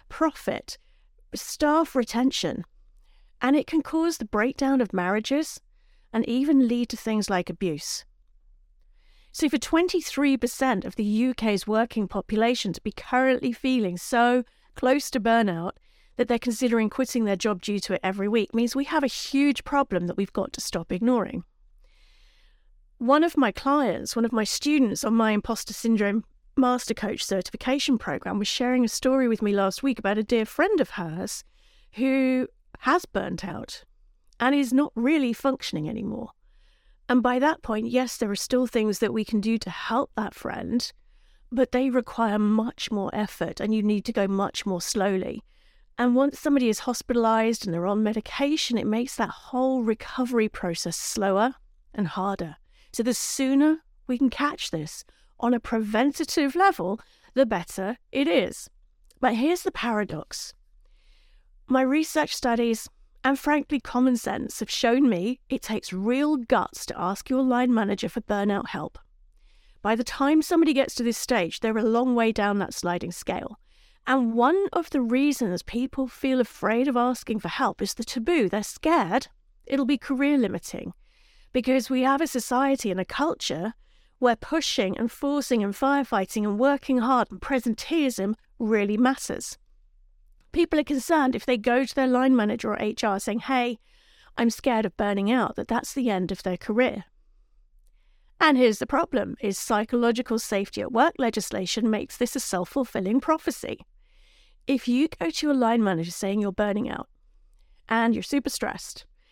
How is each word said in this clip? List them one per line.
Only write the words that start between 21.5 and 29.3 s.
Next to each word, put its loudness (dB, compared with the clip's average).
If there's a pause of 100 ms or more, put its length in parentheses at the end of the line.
One 6
of 2
my 4
clients, 0
one 2
of -2
my 0
students 0
on 2
my 4
imposter -4
syndrome 0 (320)
master 2
coach -6
certification -2
program -4
was -2
sharing 2
a 0
story 2
with 0